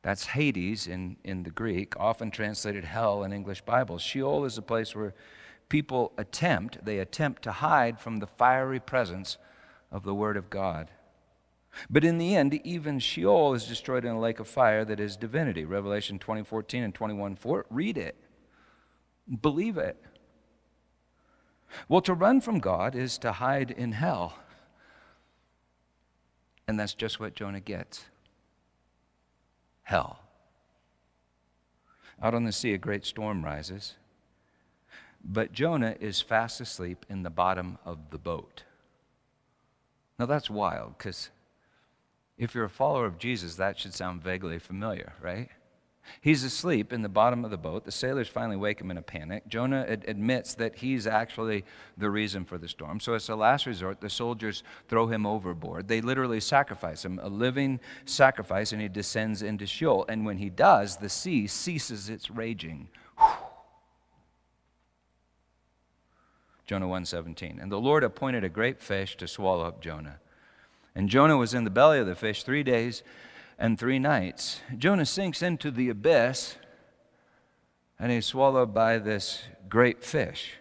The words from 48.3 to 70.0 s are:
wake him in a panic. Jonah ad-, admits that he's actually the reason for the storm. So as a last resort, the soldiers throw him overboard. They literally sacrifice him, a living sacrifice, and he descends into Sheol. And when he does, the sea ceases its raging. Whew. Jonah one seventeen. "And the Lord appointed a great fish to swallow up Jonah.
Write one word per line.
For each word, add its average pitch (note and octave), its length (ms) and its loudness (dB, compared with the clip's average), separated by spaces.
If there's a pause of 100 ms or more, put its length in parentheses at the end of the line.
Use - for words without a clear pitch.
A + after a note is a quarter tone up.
wake G#2 240 -2
him F#2 100 -8
in F2 60 -6
a E2+ 60 -8
panic. E2+ 440 -10
Jonah B2+ 400 0
ad-, G#2+ 220 -4
admits A2 460 0
that A2+ 220 -4
he's B2+ 300 -2
actually A2 580 0 (320)
the G2+ 140 0
reason G2+ 340 -2
for F2+ 140 -10
the E2 80 -10
storm. D#2+ 320 -10
So A#2 140 -4
as A2 160 -2
a A2 80 -2
last A#2+ 300 6
resort, G2 340 -6
the G2+ 100 -8
soldiers A2 540 -6 (240)
throw A2+ 180 6
him A2 180 0
overboard. F#2 600 -4
They A2+ 140 2
literally B2 400 0
sacrifice G#2 640 0
him, F#2 180 -6
a - 60 -8
living B2+ 500 0 (280)
sacrifice, G#2+ 640 4
and G#2+ 80 -4
he G#2 80 -2
descends G#2 540 -2
into G2+ 240 -4
Sheol. B2 420 2
And A2 160 -2
when G2+ 140 -2
he G2+ 100 -4
does, G2+ 480 6
the G2+ 140 -8
sea C#3 360 0
ceases A2+ 640 -6
its - 220 -10
raging. F#2 580 -8 (300)
Whew. - 280 4 (3250)
Jonah F#2+ 240 -2
one F#2 160 -2
seventeen. E2+ 560 -8
"And F#2+ 100 -8
the G2+ 100 0
Lord C#3+ 220 6
appointed B2 400 0
a F#2+ 60 0
great A#2 320 0
fish G2 380 -4
to F2 100 -8
swallow F#2 360 2
up E2+ 160 -8
Jonah. D#2 380 -10 (760)